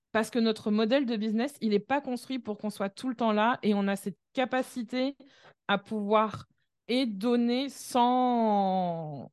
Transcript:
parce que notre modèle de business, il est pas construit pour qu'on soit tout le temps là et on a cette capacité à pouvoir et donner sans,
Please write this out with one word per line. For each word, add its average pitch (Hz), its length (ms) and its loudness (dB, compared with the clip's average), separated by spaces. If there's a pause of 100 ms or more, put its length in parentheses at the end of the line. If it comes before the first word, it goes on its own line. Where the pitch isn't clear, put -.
(120)
parce - 180 0
que 247 80 -2
notre 220 320 0
modèle 226 360 2
de 233 100 -2
business, 220 440 -2
il 208 140 2
est 202 40 4
pas 262 220 -2
construit 254 380 -6
pour 208 200 -8
qu'on 208 120 -6
soit 196 200 -4
tout 254 180 -8
le 254 60 -4
temps 226 180 0
là 214 300 2
et 208 120 2
on 202 120 0
a 196 100 0
cette - 220 -8 (140)
capacité 254 840 -2 (520)
à 202 100 2
pouvoir 214 680 0 (420)
et 254 180 2
donner 240 640 0
sans, 202 1600 0